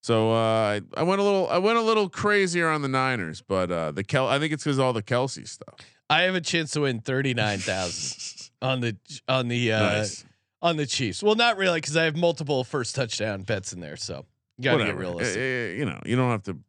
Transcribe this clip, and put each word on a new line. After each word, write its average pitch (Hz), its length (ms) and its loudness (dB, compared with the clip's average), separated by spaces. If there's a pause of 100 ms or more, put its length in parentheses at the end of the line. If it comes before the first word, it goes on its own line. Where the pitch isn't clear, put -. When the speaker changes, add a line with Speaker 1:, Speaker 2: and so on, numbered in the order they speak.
Speaker 1:
So, 113 280 2
uh, 113 40 4
I, 110 460 2 (140)
I 143 80 0
went 190 180 2
a - 20 2
little, 196 260 2
I 175 100 2
went 220 180 2
a 226 40 2
little 220 280 2
crazier 190 600 2
on 156 120 0
the 143 60 -2
Niners, 127 600 -2
but, 92 240 2
uh, 80 200 -2
the 78 120 -4
Kel-, 131 240 2
I 135 120 2
think 151 120 -2
it's 151 120 -6
'cause 139 160 0
all 131 140 2
the 107 100 -4
Kelce 127 440 -4
stuff. - 280 -18 (340)
Speaker 2:
I 156 140 4
have 185 100 2
a 180 80 0
chance 160 300 -2
to 151 100 0
win 123 200 0
thirty-nine 120 580 0
thousand 92 960 -6
Speaker 1:
<laughs> - 60 -12
Speaker 2:
on 131 200 0
the, 113 160 -2 (300)
on 131 200 2
the, 120 260 2
uh, 110 60 4 (200)
Speaker 1:
Nice. 104 260 -6 (360)
Speaker 2:
on 170 160 2
the 147 100 -2
Chiefs. 113 340 -2
Well, 208 140 4
not 233 220 2
really, 180 240 2
'cause 147 160 -4
I 165 80 4
have 156 100 0
multiple 156 480 2
first 123 320 -4
touchdown 107 480 -2
bets 95 300 -4
in 87 60 -12
there. 76 180 -12
So 73 280 -10 (320)
you 123 60 -10
gotta 123 140 4
Speaker 1:
Whatever. 101 160 0
Speaker 2:
get 87 60 -6
realistic. 90 380 -4
Speaker 1:
Eh, 120 40 -4
eh, 123 320 -4
you 135 120 -4
know, 85 200 -6
you 117 100 0
don't 127 160 2
have 107 120 -2
to. 90 140 -6 (120)